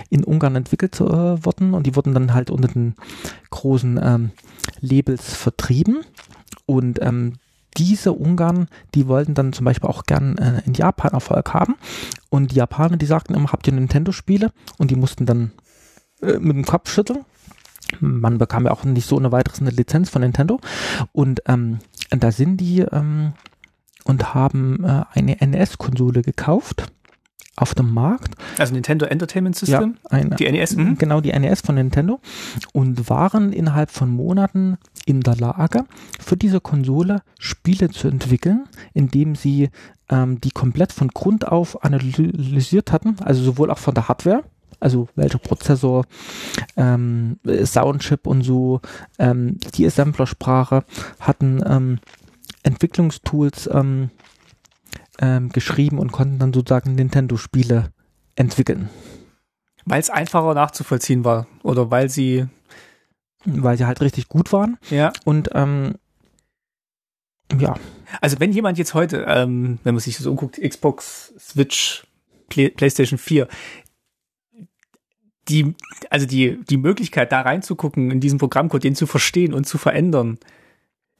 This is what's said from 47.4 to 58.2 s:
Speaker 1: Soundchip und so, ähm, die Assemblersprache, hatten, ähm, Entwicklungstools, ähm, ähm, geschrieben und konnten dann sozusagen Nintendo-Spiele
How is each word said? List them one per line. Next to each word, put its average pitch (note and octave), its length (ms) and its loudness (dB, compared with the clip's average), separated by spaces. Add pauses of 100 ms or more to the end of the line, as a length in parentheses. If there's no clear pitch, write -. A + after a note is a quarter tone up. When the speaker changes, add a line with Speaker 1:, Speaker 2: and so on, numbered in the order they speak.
Speaker 1:
Soundchip C#3 600 0
und C3+ 180 2
so, B2+ 360 2 (400)
ähm, B2 380 2 (180)
die D#3+ 100 4
Assemblersprache, C3 1000 0 (340)
hatten, C3+ 460 0
ähm, C3 340 2 (640)
Entwicklungstools, D3+ 1080 0
ähm, C3+ 380 0 (1120)
ähm, B2+ 300 0
geschrieben C#3+ 500 0
und B2 120 -4
konnten C3+ 260 -2
dann C3 140 2
sozusagen B2+ 440 0
Nintendo-Spiele B2 960 0 (440)